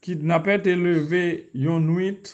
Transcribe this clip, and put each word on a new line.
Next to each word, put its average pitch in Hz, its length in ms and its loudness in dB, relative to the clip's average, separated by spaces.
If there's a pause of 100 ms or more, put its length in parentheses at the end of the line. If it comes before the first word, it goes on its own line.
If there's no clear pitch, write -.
kidnapè 165 560 0
te 185 160 2
leve 175 480 0 (280)
yon 160 360 0
nwit 185 460 -2